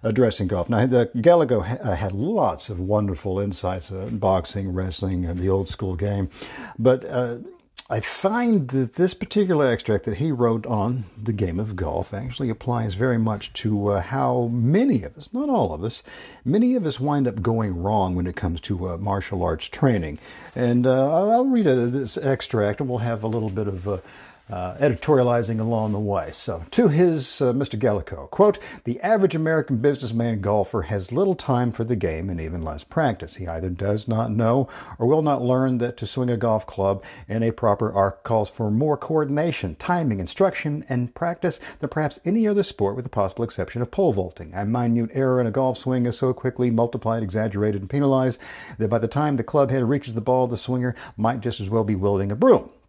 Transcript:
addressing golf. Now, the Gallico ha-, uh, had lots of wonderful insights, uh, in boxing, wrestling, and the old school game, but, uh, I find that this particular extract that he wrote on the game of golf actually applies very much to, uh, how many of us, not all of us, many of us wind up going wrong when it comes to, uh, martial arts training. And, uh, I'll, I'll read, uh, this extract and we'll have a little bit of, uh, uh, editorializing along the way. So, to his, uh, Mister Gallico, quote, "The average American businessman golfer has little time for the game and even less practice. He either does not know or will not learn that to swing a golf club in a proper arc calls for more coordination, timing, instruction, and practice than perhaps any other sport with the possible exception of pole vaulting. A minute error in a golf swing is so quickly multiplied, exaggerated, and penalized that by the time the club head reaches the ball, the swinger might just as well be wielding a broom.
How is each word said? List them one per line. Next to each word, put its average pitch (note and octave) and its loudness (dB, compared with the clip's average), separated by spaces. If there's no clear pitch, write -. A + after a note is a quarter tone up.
addressing A2 2
golf. F2+ -2
Now, A2+ 4
the B2 4
Gallico B2+ 6
ha-, B2 -4
uh, - 0
had G2 -4
lots A#2 -2
of F#2 -6
wonderful G2 0
insights, F#2 -6
uh, F#2+ -8
in A#2 -6
boxing, F#2+ 0
wrestling, F#2 -2
and F2 -4
the F2+ 0
old F#2+ 0
school F#2 -6
game, G2+ -2
but, B2+ 4
uh, A#2+ -4
I A2 0
find G#3+ 0
that C3 0
this F3+ 2
particular F3+ 2
extract A2 0
that G2+ -4
he D#3 0
wrote A#2 2
on A#2 -2
the A2 -4
game F2+ -2
of G#2+ -6
golf E2+ -4
actually A#2+ -6
applies A2+ -4
very A#2+ 2
much A2 -2
to, G#2 0
uh, G2+ 2
how B2+ 0
many D3 2
of - -12
us, - -18
not C#4 -2
all F#3+ 2
of D#2+ -6
us, - -6
many A3+ 4
of G#3 0
us D3 -2
wind C#3 2
up G#2+ -4
going G#2+ 0
wrong F#2+ 2
when F2 0
it F2+ -6
comes E2+ -2
to, F#2 -4
uh, F2 -6
martial G2 -4
arts E2 -2
training. F2+ 0
And, B2 2
uh, C3 4
I'll, G3 4
I'll B3 4
read, B3 2
uh, B2+ 4
this B2 -2
extract A2+ 0
and C3+ -2
we'll B2 -2
have A2+ -2
a A2 -2
little A2 -2
bit G2+ -2
of, F#2+ -6
uh, G2 -2
uh, F2+ -6
editorializing A#2+ 2
along A2 0
the G2+ -2
way. G2+ -2
So, E2+ -8
to A#3 4
his, D#3+ 2
uh, B2+ 4
Mister C3+ -2
Gallico, G#2 -2
quote, G#3 4
"The A#2+ -4
average G3 2
American D#3+ 0
businessman A#2 0
golfer G2+ 0
has G2 -4
little F3+ 2
time B2 0
for A#2 -4
the A#2 0
game F2 -2
and E2+ -4
even D#2+ -6
less D#2 -8
practice. B2+ -2
He F#2+ -10
either E2+ -4
does G2 -2
not A2+ 0
know A#2 2
or A#2 0
will D#3 4
not C#3+ 2
learn B2+ 2
that A#2+ -2
to A2 -8
swing B2 -2
a A#2+ 0
golf A2 0
club G2 0
in A2+ -2
a A2+ 2
proper G#2+ 2
arc G2 2
calls A2 0
for G#2+ -2
more C#3+ 2
coordination, D3 -2
timing, D3+ 0
instruction, D3+ -2
and B2 -2
practice E3+ -4
than C#3+ -4
perhaps D3+ -2
any G#3+ 2
other G3+ 2
sport G2+ 0
with B2 -6
the C3 -8
possible G2+ 0
exception A2+ -4
of A#2+ -4
pole F3+ 2
vaulting. F2 -4
A F#2+ -4
minute A#2 2
error C3 2
in A#2 0
a A2 -2
golf C3 0
swing B2+ 0
is A#2 -2
so B2+ 2
quickly B2 0
multiplied, A#2 0
exaggerated, G2+ -2
and G2 -10
penalized C3 2
that G#2+ 0
by A2+ 2
the A2+ 0
time D3 0
the B2 -2
club C#3 2
head C3 2
reaches B2+ 0
the A2 -4
ball, B2+ 2
the A#2 -2
swinger B2 -2
might A2+ 0
just A2+ -4
as G2 -4
well A2+ 2
be G#2 0
wielding G2+ 2
a G#2 -2
broom. A3+ 6